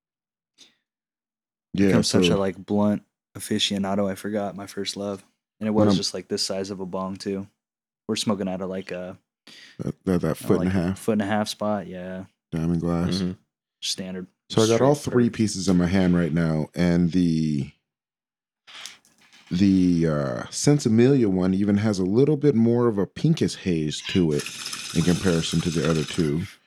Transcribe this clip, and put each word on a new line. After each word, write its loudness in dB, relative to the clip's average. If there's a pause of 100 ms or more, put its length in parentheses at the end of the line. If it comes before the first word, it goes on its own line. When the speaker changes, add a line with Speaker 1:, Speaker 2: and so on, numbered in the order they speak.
(1800)
Speaker 1:
Yeah, 4
Speaker 2:
Become 4
such 2
Speaker 1:
so 2
Speaker 2:
a, 0
like, -2
blunt 0 (340)
aficionado. -2
I -6
forgot -6
my -12
first -10
love. -8 (340)
And -4
it 0
was 4
Speaker 1:
Um, 4
Speaker 2:
just, -2
like, -12
this -4
size -6
of -10
a -8
bong, -8
too. -6 (600)
We're -2
smoking -2
out -6
of, -6
like, -8
a -10 (600)
Speaker 1:
that, -8
that, 2
that 0
Speaker 2:
uh, -2
Speaker 1:
foot 0
and -
a 0
Speaker 2:
like, 0
Speaker 1:
half. -2
Speaker 2:
foot -2
and 0
a -2
half -2
spot, -4
yeah. -12 (280)
Speaker 1:
diamond 0
glass. -2
Speaker 3:
Mm-hmm. -4 (500)
Speaker 2:
Standard. -8 (220)
Speaker 1:
So 2
I 4
got 2
all 4
Speaker 2:
Straight -6
Speaker 1:
three 4
Speaker 2:
curve. -2
Speaker 1:
pieces -2
in 4
my 4
hand 4
right 0
now, 0
and 2
the, 0 (1800)
the, 4
uh, -2
Sensimilia 4
one 2
even 2
has 0
a 0
little 4
bit 2
more 4
of 0
a 0
pinkish 0
haze -2
to 2
it -2 (520)
in 2
comparison 2
to -2
the 0
other 0
two. -2 (240)